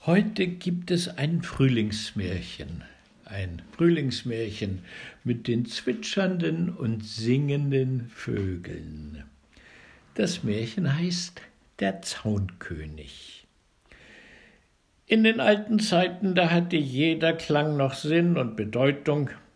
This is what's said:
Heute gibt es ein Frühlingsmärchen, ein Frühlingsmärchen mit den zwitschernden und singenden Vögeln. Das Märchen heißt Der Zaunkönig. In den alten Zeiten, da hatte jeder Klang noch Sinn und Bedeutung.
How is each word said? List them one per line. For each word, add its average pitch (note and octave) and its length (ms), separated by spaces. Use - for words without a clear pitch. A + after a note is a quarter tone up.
Heute G3 400
gibt F3 440
es F3 280
ein D#3 240
Frühlingsmärchen, G#2 1400
ein F2+ 340
Frühlingsmärchen A#2 1040
mit A#2+ 220
den B2 200
zwitschernden F3 1040
und A2+ 340
singenden C3 1040
Vögeln. D#2+ 1160
Das F#3 280
Märchen B2+ 540
heißt F3 460
Der F#2+ 200
Zaunkönig. E2 1500
In A3 180
den A3 140
alten G#3 420
Zeiten, F3+ 540
da F3 160
hatte E3+ 280
jeder D#3 560
Klang D3+ 420
noch C#3 160
Sinn E3 460
und A#2 180
Bedeutung. C#3 720